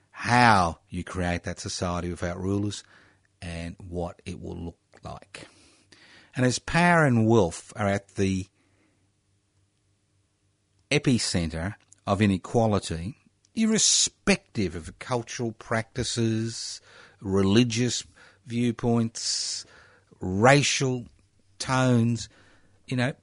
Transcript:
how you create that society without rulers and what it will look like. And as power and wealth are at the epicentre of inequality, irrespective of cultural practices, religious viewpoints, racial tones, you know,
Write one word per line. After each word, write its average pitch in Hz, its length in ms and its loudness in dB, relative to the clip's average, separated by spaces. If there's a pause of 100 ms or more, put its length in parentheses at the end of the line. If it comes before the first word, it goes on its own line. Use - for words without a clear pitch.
(160)
how 107 600 4 (100)
you 90 140 -8
create 87 400 -4
that 87 160 -10
society 87 500 -6
without 87 320 -6
rulers 101 440 -4 (580)
and 85 320 -10 (140)
what 85 360 -8
it 92 160 -14
will 90 160 -12
look 85 220 -12 (240)
like. - 460 -18 (880)
And 127 100 2
as 123 140 0
power 165 440 4
and 117 220 4
wealth 113 480 2
are 107 140 -2
at 101 260 -4
the 95 320 0 (2500)
epicentre 95 840 0 (320)
of 101 160 2
inequality, 98 920 0 (400)
irrespective 190 1200 0
of 85 240 -12
cultural 117 500 -6
practices, 113 1300 -4 (400)
religious 110 840 2 (420)
viewpoints, 117 1200 -2 (540)
racial 123 840 4 (520)
tones, 123 680 2 (580)
you 127 100 -6
know, 123 260 -2